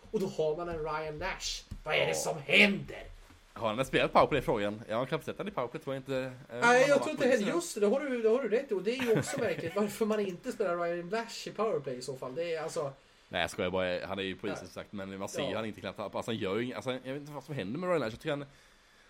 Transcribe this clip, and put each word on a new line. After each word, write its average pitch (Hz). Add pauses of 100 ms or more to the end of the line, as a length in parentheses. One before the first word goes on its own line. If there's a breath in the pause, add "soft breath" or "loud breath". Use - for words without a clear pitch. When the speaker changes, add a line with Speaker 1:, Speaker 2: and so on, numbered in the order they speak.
(120)
Speaker 1:
Och 208
då 190
har 156
man 175
en 160
Ryan 156
Nash. - (200)
Vad 156
är 147
det 139
Speaker 2:
Ja. 160
Speaker 1:
som 156
händer? 185 (500)
Speaker 2:
Har 110
han 131
spelat 147
powerplay, 143
frågan? 107
Jag 107
har 131
knappt 151
sett 104
han -
i -
powerplay, 135
tror 135
jag 135
inte, 135
eh, 131 (180)
Speaker 1:
Nej, 120
Speaker 2:
man 233
har 247
Speaker 1:
jag 262
tror 285
Speaker 2:
varit -
Speaker 1:
inte 302
Speaker 2:
på 247
Speaker 1:
heller, 233
Speaker 2:
isen. 262
Speaker 1:
just 339
det, 220
det 202
har 262
du, 262
det 220
har 254
du 214
rätt 247
i. -
Och 185
det 220
är 254
ju 220
också -
Speaker 2:
<laughs> -
Speaker 1:
märkligt 165
varför 208
man 214
inte 196
spelar 175
Ryan 175
Nash 220
i -
powerplay 151
i 127
så 131
fall. 127
Det 170
är 156
alltså 156 (380 soft breath)
Speaker 2:
Nej, 92
jag 82
skojar 92
bara. 90
Han 98
är 98
ju 95
på 107
isen, 92
Speaker 1:
Ja. 95
Speaker 2:
som -
sagt, -
men 95
man 98
ser - (100)
Speaker 1:
Ja. 104
Speaker 2:
han 110
inte 101
knappt. 98
Alltså, 101
han 113
gör 98
ju -
ing-, 127
alltså, 123
jag 127 (140)
vet -
inte 147
vad 143
som 147
händer 117
med 180
Ryan 170
Nash. 113
Jag 117
tycker 156
han... 143 (640 soft breath)